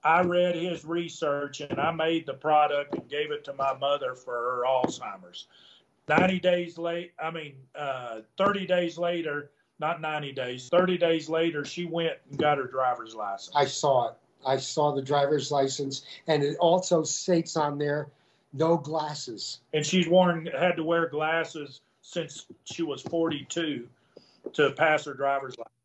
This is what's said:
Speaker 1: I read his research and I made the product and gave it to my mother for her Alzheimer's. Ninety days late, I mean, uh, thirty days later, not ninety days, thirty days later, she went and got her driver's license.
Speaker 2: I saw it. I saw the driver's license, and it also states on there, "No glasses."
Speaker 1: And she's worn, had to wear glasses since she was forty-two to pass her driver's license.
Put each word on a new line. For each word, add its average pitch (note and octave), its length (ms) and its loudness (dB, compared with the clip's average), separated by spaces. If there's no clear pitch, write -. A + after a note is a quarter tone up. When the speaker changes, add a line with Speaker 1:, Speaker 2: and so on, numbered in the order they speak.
Speaker 1:
I E3 180 6
read F3 340 2
his E3+ 300 -6
research D3+ 720 -4
and C#3+ 200 -6
I D3+ 120 2
made E3 340 0
the C3+ 80 -6
product D3 640 4
and B2 140 -8
gave D3+ 220 -4
it D3 140 -6
to C#3 80 -10
my C3+ 240 0
mother C#3 380 0
for B2+ 180 -12
her B2 320 -2
Alzheimer's. A#2 800 -2
Ninety F3+ 320 4
days F3 400 0
late, E3+ 320 -4
I D#3+ 80 -4
mean, D#3 240 -10
uh, B2+ 460 -8
thirty G3 280 2
days E3+ 320 0
later, D#3+ 540 -4
not D#3+ 240 -4
ninety D3+ 300 -4
days, B2+ 380 -8
thirty F3+ 280 4
days E3 320 2
later, D#3+ 340 0
she F3 220 -8
went E3 280 -2
and C#3+ 100 -14
got D3+ 180 4
her C3+ 80 -2
driver's B2 480 -2
license. G#2 420 -8
Speaker 2:
I C#3+ 100 6
saw C3 420 2
it. - 60 -8
I C3 140 2
saw D3 380 0
the C3+ 80 -2
driver's C#3+ 480 2
license, C3+ 520 -2
and D3+ 160 4
it C#3+ 160 0
also F3 440 4
states E3+ 540 0
on D3 200 0
there, D3 300 -2
"No D#3+ 220 4
glasses." D3 840 -6
Speaker 1:
And D3+ 120 0
she's F3+ 220 2
worn, F3 400 6
had E3+ 300 0
to D#3+ 60 -2
wear E3 260 2
glasses D#3 720 -4
since - 460 -10
she - 180 -8
was C#3+ 220 -4
forty-two D3+ 840 -2
to D3 180 4
pass D3+ 340 2
her D3 80 -10
driver's C3+ 460 -2
license. - 140 -14